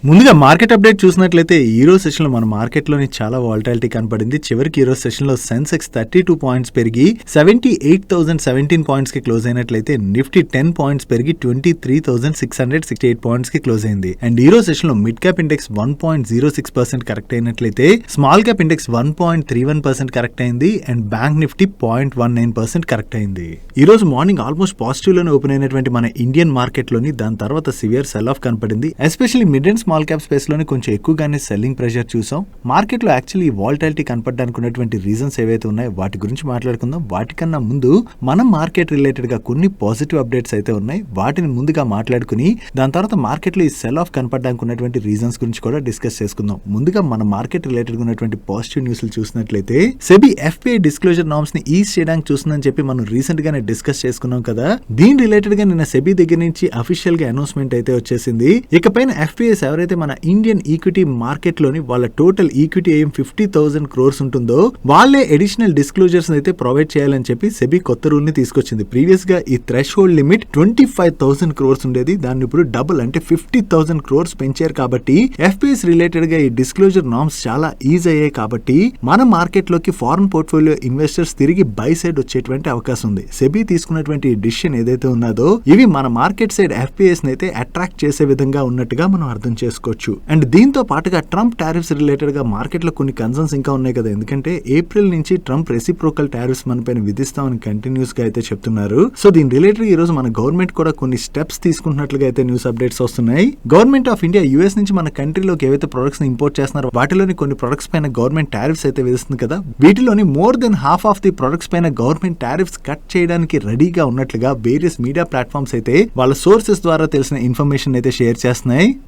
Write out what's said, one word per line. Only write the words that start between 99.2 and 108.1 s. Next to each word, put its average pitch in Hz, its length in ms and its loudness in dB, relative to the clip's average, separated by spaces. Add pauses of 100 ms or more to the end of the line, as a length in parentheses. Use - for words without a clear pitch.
So 202 160 4
దీని 143 180 4
రిలేటెడ్ 208 380 2
ఈ - 80 4
రోజు 170 180 2
మన 127 80 -2 (120)
గవర్నమెంట్ 170 400 -2
కూడా 160 120 0 (100)
కొన్ని 127 240 -2
స్టెప్స్ - 400 -8
తీసుకుంటున్నట్లుగా 143 640 -2
అయితే 127 200 -2
న్యూస్ 123 220 -2
అప్‌డేట్స్ 120 340 -4
వస్తున్నాయి. 123 420 2 (260)
Government 262 400 6
of - 140 -4
India 185 160 2 (100)
యూఎస్ 190 280 2
నుంచి 196 180 0
మన 160 100 -2 (100)
కంట్రీలోకి 156 500 -2
ఏవైతే 139 260 0
ప్రొడక్ట్స్ 131 280 -2
ని 139 100 0
ఇంపోర్ట్ 143 260 -2
చేస్తున్నారో, 135 400 -4
వాటిలోని 185 420 0
కొన్ని 139 220 -2
ప్రొడక్ట్స్ 135 300 -4
పైన 156 120 0 (140)